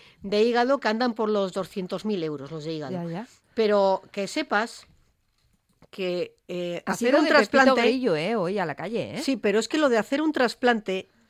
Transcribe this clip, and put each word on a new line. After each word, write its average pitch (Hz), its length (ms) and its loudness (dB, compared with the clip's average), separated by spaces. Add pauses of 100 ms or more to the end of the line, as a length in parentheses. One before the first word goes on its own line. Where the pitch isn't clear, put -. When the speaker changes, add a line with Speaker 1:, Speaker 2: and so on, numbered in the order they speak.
(220)
Speaker 1:
de 208 200 0
hígado 247 380 2
que 233 80 -2
andan 226 240 0
por 214 160 -2
los 196 240 0
doscientos 185 540 -6
mil 190 180 -2
euros, 143 260 -8
los 156 140 -10
de 165 80 -6
hígado. 147 200 -8
Speaker 2:
Ya, 175 120 -6
ya. 170 220 -8 (280)
Speaker 1:
Pero 202 480 2 (100)
que 202 140 -6
sepas 233 600 -4 (1040)
que, 180 440 -4 (140)
eh, 175 380 -6
Speaker 2:
Ha 180 60 -2
Speaker 1:
hacer 226 160 0
Speaker 2:
sido 285 120 6
Speaker 1:
un 302 40 4
Speaker 2:
de 311 60 2
Pepito 269 200 4
Speaker 1:
trasplante 262 320 6
Speaker 2:
Grillo, 240 340 2
¿eh? 190 200 -2
Hoy 190 220 -2
a 175 80 -2
la 151 80 -6
calle, 165 420 -6
¿eh? 262 60 -6
Speaker 1:
Sí, 269 140 0
pero 208 220 2
es 226 100 0
que 311 100 -2
lo 294 100 4
de 233 100 4
hacer 277 220 -2
un 311 120 0
trasplante, 220 760 -2 (200)